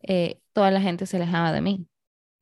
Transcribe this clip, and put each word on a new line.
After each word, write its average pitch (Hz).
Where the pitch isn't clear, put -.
eh, 180
toda 196
la 190
gente 185
se 190
alejaba 170
de 147
mí. 185